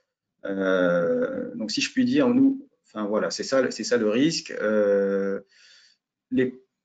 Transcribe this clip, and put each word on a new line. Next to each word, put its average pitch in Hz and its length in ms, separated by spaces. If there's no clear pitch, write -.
Euh, 87 1120
donc, 107 160
si - 100
je - 100
puis 127 140
dire, 127 240
nous, 135 360
enfin 107 200
voilà, 101 260
c'est 107 120
ça, 131 280
c'est 113 120
ça 120 140
le 107 120
risque. 143 420
Euh, 98 920
les, 127 300